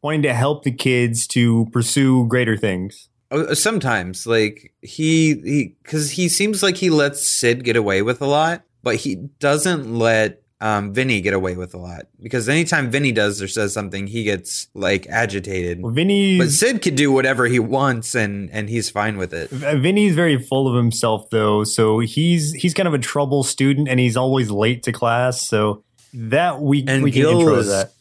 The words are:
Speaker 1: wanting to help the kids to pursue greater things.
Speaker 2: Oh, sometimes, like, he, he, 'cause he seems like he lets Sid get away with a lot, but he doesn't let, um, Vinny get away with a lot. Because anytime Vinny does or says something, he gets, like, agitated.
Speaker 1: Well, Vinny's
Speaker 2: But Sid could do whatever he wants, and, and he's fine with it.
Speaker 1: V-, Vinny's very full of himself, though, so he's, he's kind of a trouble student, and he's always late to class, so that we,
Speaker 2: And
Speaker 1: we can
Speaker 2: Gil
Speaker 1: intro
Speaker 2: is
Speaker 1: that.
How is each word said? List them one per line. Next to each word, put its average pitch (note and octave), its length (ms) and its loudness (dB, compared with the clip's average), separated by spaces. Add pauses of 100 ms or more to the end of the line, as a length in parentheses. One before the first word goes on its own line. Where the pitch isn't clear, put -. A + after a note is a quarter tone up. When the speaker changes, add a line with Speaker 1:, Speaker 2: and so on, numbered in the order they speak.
Speaker 1:
wanting D3+ 220 -2
to C#3 100 2
help C3+ 300 0
the C3+ 80 -2
kids A#2+ 560 0
to A#2 460 2
pursue C3 560 2
greater A#2 280 2
things. F#2+ 520 -4 (240)
Speaker 2:
Oh, D3 200 -2
sometimes, A#2+ 760 -2
like, A2 520 0
he, D#3 540 0
he, C#3 400 -4 (100)
'cause D3 280 -4
he F3+ 160 0
seems G3+ 340 0
like F#3 140 0
he F#3 120 0
lets C#3+ 380 2
Sid B2 380 0
get A#2 120 2
away G2+ 240 2
with B2 220 -2
a C#3 40 -2
lot, D#3+ 360 0 (220)
but A#2 120 0
he A#2 200 -6 (220)
doesn't D3 600 0
let, A2 420 2 (220)
um, G#2 320 -2
Vinny B2 260 0
get F#2+ 140 0
away F#2 200 -2
with F2+ 200 -10
a F#2 40 -14
lot. F2 280 -14 (160)
Because A2+ 260 -4
anytime D3+ 420 0
Vinny C3+ 220 0
does G#2 300 0
or F#2+ 60 -6
says G#2 260 -2
something, G2 320 -6
he A2 180 -6
gets, G2 480 -4
like, G2 380 0
agitated. F#2+ 720 -4
Speaker 1:
Well, A2+ 100 -6
Vinny's F#3+ 460 2
Speaker 2:
But E3 140 2
Sid A#3 280 0
could D#3+ 140 -2
do C#3 180 2
whatever C3 340 2
he B2 120 2
wants, A#2+ 560 0
and, G2+ 360 -2
and G#2+ 200 -8
he's A2+ 180 -4
fine G#2 300 -2
with F2+ 160 -6
it. E2 160 -8
Speaker 1:
V-, C#3+ 280 -2
Vinny's F#3+ 360 2
very D#3 280 2
full C3+ 240 0
of B2 80 0
himself, A2+ 540 0
though, G#2+ 360 2
so A2 340 2
he's, D3 560 0
he's F3 180 -2
kind F#3 160 0
of D3+ 60 0
a C#3 40 0
trouble C#3 440 0
student, C#3 460 0
and B2+ 120 2
he's B2 160 2
always C3 340 0
late A2+ 340 0
to A#2+ 80 -2
class, A#2+ 540 0
so G#2 380 0 (300)
that C3+ 480 0
we, C#3+ 260 2
Speaker 2:
And C3+ 160 2
Speaker 1:
we C#3+ 80 2
can B2+ 100 2
Speaker 2:
Gil E3 180 4
Speaker 1:
intro D#3+ 160 6
Speaker 2:
is A2 120 2
Speaker 1:
that. G2 320 0